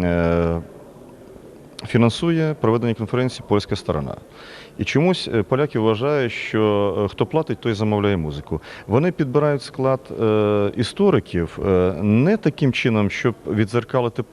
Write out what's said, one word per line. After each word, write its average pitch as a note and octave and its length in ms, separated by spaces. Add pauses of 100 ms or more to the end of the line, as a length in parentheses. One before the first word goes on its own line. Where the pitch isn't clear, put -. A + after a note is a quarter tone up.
е, E2+ 580 (1300)
фінансує D#3 720
проведення A#2 320
конференції B2 540
польська G#2 280
сторона. D2 400 (640)
І G#2+ 60
чомусь, E3 500
е, G#2+ 100
поляки C3+ 360
вважають, A#2 520
що, G#2 640 (100)
е, - 20
хто - 180
платить, D3+ 340
той A#2 140
замовляє G#2 440
музику. D2+ 440 (260)
Вони C#3+ 240
підбирають D3 520
склад, C3 360 (220)
е, G#2 540
істориків, A#2+ 920
е, F#2 340
не B2 360
таким C#3+ 360
чином, G#2+ 360
щоб - 260 (120)
відзеркалити A2+ 840